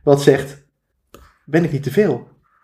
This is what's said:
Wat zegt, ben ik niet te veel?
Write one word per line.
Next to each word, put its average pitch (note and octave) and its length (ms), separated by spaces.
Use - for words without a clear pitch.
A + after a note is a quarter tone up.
Wat C#3+ 180
zegt, - 420
ben E3+ 200
ik D3+ 80
niet C3+ 100
te B2+ 80
veel? E3+ 380